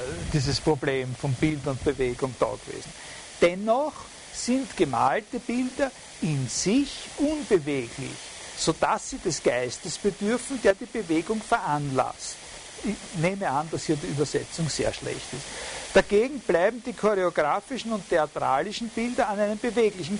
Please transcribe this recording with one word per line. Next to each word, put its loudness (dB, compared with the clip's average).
dieses 2
Problem 2
von -2
Bild 0
und -2
Bewegung 0
da 4
gewesen. -12
Dennoch 4
sind -2
gemalte 2
Bilder 0
in 2
sich 0
unbeweglich, 0
sodass 0
sie -8
des -2
Geistes 0
bedürfen, -2
der 6
die -4
Bewegung 0
veranlasst. 0
Ich -4
nehme 0
an, 0
dass -4
hier 2
die -6
Übersetzung -2
sehr 0
schlecht -8
ist. -8
Dagegen 4
bleiben 4
die -4
choreografischen 2
und -4
theatralischen 2
Bilder 0
an -2
einen 0
beweglichen 2